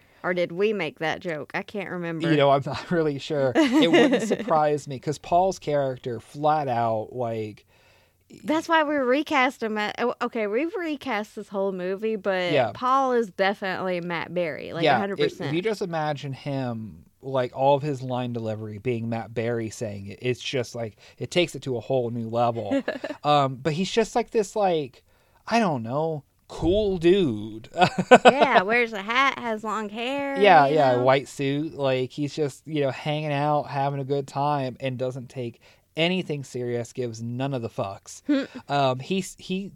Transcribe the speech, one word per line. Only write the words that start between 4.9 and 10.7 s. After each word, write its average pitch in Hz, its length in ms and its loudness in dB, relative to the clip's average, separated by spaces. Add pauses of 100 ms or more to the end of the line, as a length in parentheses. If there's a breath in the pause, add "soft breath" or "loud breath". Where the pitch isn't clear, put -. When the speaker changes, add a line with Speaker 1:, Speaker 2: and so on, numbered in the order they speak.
Speaker 2:
'cause 147 180 -4
Paul's 180 420 2
character 131 600 -2
flat 147 480 0
out, 117 440 0
like, 113 540 -6 (760 soft breath)
Speaker 1:
That's 311 240 0
why 320 160 4
we 294 120 0
recast 269 680 2
him 214 140 -2
at, 208 220 -4
o-, 240 220 0
okay, 233 260 -2
we've 277 280 -2